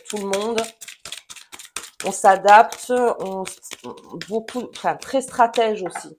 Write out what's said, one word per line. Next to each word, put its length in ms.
tout 140
le 80
monde. 360
On 60
s'adapte, 800
on, 540
on, 100
beaucoup, 420
enfin, 260
très 240
stratège 640
aussi, 340